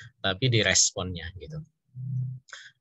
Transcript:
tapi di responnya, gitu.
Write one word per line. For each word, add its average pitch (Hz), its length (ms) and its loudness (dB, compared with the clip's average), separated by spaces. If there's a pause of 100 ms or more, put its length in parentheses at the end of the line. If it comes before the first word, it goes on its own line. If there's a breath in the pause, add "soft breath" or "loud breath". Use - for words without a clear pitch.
(200 loud breath)
tapi 98 320 2
di 113 80 4
responnya, 92 800 2
gitu. 156 240 -10 (1160 loud breath)